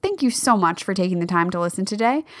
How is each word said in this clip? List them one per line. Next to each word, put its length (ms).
thank 200
you 80
so 260
much 260
for 120
taking 260
the 60
time 240
to 100
listen 240
today. 400